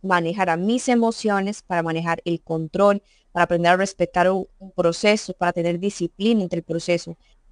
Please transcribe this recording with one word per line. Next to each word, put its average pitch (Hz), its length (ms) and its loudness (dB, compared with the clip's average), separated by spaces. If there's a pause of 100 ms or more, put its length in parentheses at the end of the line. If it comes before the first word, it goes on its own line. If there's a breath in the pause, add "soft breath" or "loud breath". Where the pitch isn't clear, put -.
manejara 175 540 0
mis 220 320 -2
emociones 214 760 0
para 175 200 -2
manejar 165 420 -4
el 170 180 -2
control, 196 600 2 (300)
para 175 120 2
aprender 170 280 2
a 185 40 6
respetar 180 540 0
un, 190 160 -2 (140)
un 190 100 -18
proceso, 180 640 0
para 175 200 -2
tener 170 280 -2
disciplina 202 640 0
entre 175 160 -4
el 165 60 -6
proceso. 170 520 -4 (360)